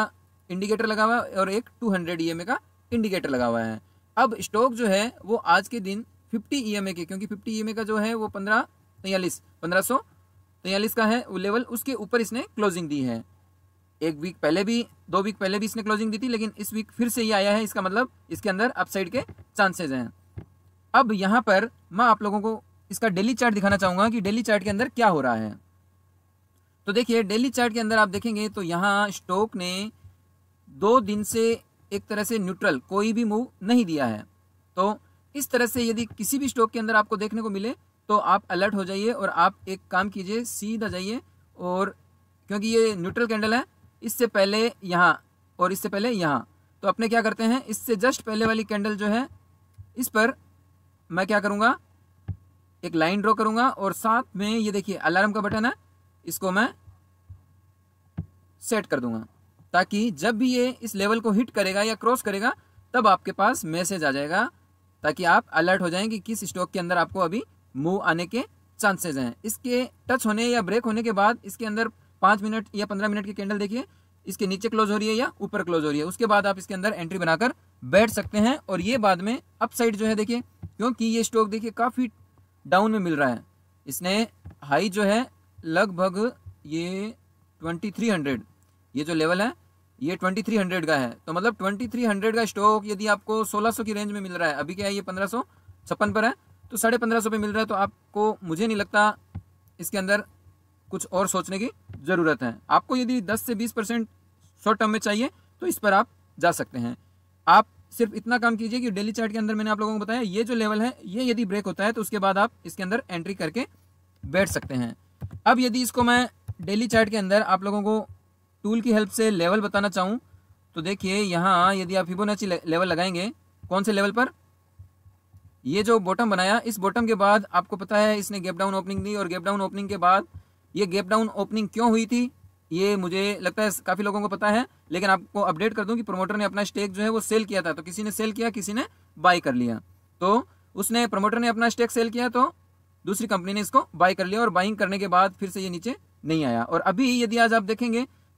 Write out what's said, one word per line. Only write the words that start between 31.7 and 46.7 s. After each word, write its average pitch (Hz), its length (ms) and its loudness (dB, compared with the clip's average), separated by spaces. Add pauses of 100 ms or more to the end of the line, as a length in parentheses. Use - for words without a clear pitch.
एक 196 140 -8
तरह 208 180 -4
से 220 160 -2
न्यूट्रल 185 420 0
कोई 202 320 0
भी 226 100 0
मूव 220 240 0 (160)
नहीं 233 220 4
दिया 151 200 0
है। 107 180 -4 (540)
तो 208 200 2 (380)
इस 285 140 -6
तरह 240 160 2
से 240 180 -2
यदि 226 240 -2
किसी 240 320 -4
भी 277 100 -2
स्टॉक 226 220 2
के 233 80 -4
अंदर 220 160 -2
आपको 214 220 4
देखने 214 240 -4
को 220 80 -6
मिले 202 240 -4 (360)
तो 208 80 4
आप 202 340 2
अलर्ट 196 240 0
हो 196 100 -2
जाइए 196 260 -2
और 196 180 -2
आप 180 280 2 (100)
एक 190 140 -8 (100)
काम 196 180 0
कीजिए, 202 360 -6
सीधा 220 420 -6
जाइए 190 340 -6 (360)
और, 185 380 -2 (540)
क्योंकि 208 180 -4
ये 226 280 4
न्यूट्रल 196 320 -2
कैंडल 214 260 0
है, 254 100 0 (380)
इससे 226 280 -2
पहले 214 420 2 (120)
यहाँ 175 380 4 (380)
और 180 120 2
इससे 196 180 -4
पहले 208 220 -2
यहाँ, 156 360 0 (360)